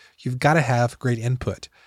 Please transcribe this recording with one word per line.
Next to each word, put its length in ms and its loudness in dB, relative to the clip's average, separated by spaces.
you've 220 -6
gotta 200 4
have 380 0
great 200 -2
input. 500 -4